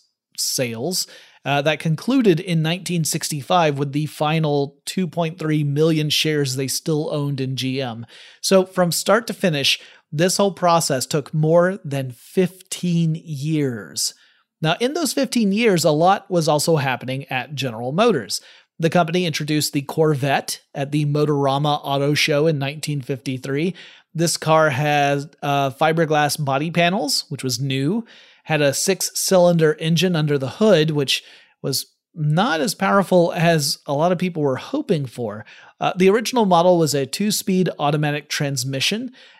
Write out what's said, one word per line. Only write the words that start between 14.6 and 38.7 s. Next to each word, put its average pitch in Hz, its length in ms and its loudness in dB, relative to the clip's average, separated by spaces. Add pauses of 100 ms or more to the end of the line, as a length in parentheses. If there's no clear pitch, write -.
Now, 156 200 0
in 262 140 -2
those 330 180 -2
fifteen 240 400 0
years, 202 320 2
a 165 60 4
lot 175 400 2
was 170 180 2
also 156 280 2
happening 131 540 -4
at 131 240 -6
General 127 380 -6
Motors. 165 480 0 (380)
The 165 120 0
company 175 340 0
introduced 151 480 -2
the 143 100 -2
Corvette 147 760 0 (140)
at 147 180 -6
the 147 140 0
Motorama 147 760 0
Auto 139 320 0
Show 147 320 0
in 156 120 0
nineteen 143 420 -6
fifty-three. 139 720 -4 (380)
This 165 240 -2
car 156 340 4
has, 143 580 0 (140)
uh, 143 280 0
fiberglass 156 720 0
body 143 280 -2
panels, 180 580 0
which 135 160 -10
was 120 160 -4
new, 139 440 -2 (400)
had 151 180 0
a 139 100 4
six-cylinder 175 1040 2
engine 165 420 0
under 147 220 0
the 131 100 -4
hood, 165 420 4
which 147 320 -2 (400)
was 139 240 -4 (280)
not 185 460 0
as 233 140 -2
powerful 185 600 2
as 165 520 2
a 147 60 -4
lot 156 180 2
of 180 80 0
people 175 240 -2
were 131 140 0
hoping 175 480 -2
for. 113 400 -8 (340)
Uh, 151 160 -2
the 185 140 4
original 220 380 2
model 180 320 6
was 147 160 2
a 139 120 0
two-speed 190 640 0 (100)
automatic 151 500 -2
transmission, 139 840 -4 (280)